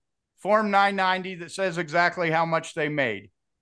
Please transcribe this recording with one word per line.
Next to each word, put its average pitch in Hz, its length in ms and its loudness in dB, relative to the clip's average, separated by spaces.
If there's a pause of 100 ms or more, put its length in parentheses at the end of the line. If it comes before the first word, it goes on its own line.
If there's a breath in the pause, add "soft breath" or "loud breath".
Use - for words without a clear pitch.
(380)
Form 214 320 2
nine 196 260 4
ninety 185 400 -2
that 165 160 -12
says 190 240 -2
exactly 170 540 0
how 165 160 2
much 160 280 -4
they 151 140 -2
made, 117 420 -4 (320)